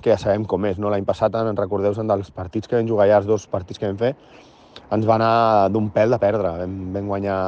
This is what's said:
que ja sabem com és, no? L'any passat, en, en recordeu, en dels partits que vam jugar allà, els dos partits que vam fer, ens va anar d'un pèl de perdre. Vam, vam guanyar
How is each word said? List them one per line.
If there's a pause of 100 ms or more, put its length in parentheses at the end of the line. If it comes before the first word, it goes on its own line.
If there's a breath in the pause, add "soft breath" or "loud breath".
que
ja
sabem
com
és,
no?
L'any
passat,
en,
en
recordeu,
en
dels
partits
que
vam
jugar
allà,
els
dos
partits
que
vam
fer, (760 loud breath)
ens
va
anar (380)
d'un
pèl
de
perdre.
Vam, (160)
vam
guanyar (100)